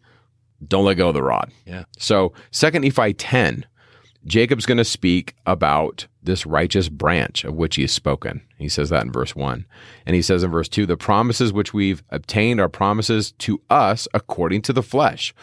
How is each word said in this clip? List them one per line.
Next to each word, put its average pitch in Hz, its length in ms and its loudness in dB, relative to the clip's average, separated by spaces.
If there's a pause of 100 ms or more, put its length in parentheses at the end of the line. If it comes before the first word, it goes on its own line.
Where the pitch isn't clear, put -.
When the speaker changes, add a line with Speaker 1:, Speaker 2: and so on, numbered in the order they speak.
(680)
Speaker 1:
Don't 98 180 2
let 98 120 2
go 90 100 4
of 80 80 2
the 69 80 0
rod. - 260 0 (160)
Speaker 2:
Yeah. 90 200 -14 (120)
Speaker 1:
So 95 360 2 (180)
Second 151 320 2
Nephi 120 300 2
ten, 87 520 0 (640)
Jacob's 113 400 2
gonna 120 180 4
speak - 480 0 (140)
about 78 580 0 (160)
this 90 240 -4
righteous 82 420 0
branch 78 560 -2
of 78 120 -6
which 80 220 -2
he 69 40 0
has 65 100 0
spoken. - 520 -4 (160)
He 73 100 -6
says 73 220 -2
that 71 120 2
in 62 80 -8
verse 62 240 -4
one. 69 300 -6 (400)
And 82 100 0
he 87 60 4
says 90 220 2
in 90 80 -2
verse 82 180 -2
two, 104 160 0
"The 85 100 0
promises 110 560 0
which 98 220 -2
we've 98 380 0
obtained 110 480 0
are 90 100 2
promises 107 720 0
to - 200 -2 (120)
us 117 420 2
according 87 500 -2
to 127 100 -2
the 120 100 0
flesh. - 600 -2